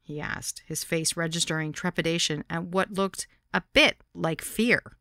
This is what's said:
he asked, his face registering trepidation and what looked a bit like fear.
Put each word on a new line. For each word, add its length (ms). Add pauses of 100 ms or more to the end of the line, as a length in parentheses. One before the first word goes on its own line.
he 200
asked, 440
his 200
face 320
registering 560
trepidation 760
and 240
what 200
looked 340 (260)
a 100 (100)
bit 280 (120)
like 280
fear. 600